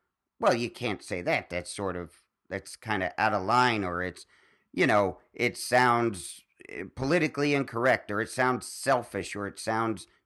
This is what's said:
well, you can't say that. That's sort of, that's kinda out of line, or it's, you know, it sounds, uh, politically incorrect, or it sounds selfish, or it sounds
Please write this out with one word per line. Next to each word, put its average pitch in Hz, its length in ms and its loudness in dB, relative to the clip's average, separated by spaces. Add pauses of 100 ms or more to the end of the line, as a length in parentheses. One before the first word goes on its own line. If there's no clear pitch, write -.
(400)
well, 147 140 4
you 117 160 0
can't 110 320 -4
say 90 200 -6
that. 123 280 -2
That's 87 200 -6
sort 95 260 -4
of, 87 140 -8 (400)
that's 95 260 -8
kinda 101 400 -2
out 107 160 2
of 98 120 0
line, 113 400 2
or 87 180 -2
it's, 90 240 -8 (460)
you 175 160 2
know, 101 300 4 (140)
it 117 240 -2
sounds, 120 840 2 (300)
uh, 76 120 -8 (120)
politically 147 580 2
incorrect, 120 560 0
or 104 100 -2
it 110 100 -2
sounds 127 360 0
selfish, 107 680 -2
or 104 100 -4
it - 140 -10
sounds 110 480 -2 (180)